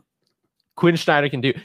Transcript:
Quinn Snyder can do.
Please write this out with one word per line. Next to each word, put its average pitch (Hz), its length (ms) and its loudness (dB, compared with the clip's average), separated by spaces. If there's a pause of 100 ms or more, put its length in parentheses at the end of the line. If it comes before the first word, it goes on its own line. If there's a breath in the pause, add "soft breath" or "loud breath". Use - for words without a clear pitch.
(760)
Quinn 170 200 2
Snyder 147 320 0
can 135 120 -6
do. 131 120 -2 (120)